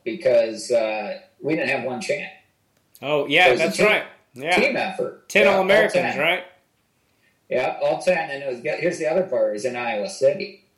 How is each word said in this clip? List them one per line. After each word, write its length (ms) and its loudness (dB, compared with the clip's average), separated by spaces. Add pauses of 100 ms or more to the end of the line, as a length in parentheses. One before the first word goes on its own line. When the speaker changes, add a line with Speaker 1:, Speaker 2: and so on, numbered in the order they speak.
Speaker 1:
because, 680 0
uh, 480 -2 (220)
we 160 -2
didn't 140 -2
have 140 -4
one 160 -6
champ. 320 -6 (680)
Speaker 2:
Oh, 240 0
yeah, 220 6
Speaker 1:
It 40 6
was 80 2
a 40 2
Speaker 2:
that's 120 -2
Speaker 1:
team, 100 4
Speaker 2:
right. 180 2 (300)
Yeah. 220 -2
Speaker 1:
team 200 2
effort. 520 -6
Speaker 2:
Ten 160 4
Speaker 1:
Yeah, 60 6
all 80 4
Speaker 2:
All-Americans, 560 2
Speaker 1:
ten. 40 -6
Speaker 2:
right? 260 0 (1040)
Speaker 1:
Yeah, 320 -2
all 180 0
ten. 300 0
And 120 -10
it 60 -8
was, 320 -6
here's 180 -2
the 100 -2
other 160 0
part, 320 -2
is 80 -8
in 120 -2
Iowa 320 -4
City. 560 -2 (140)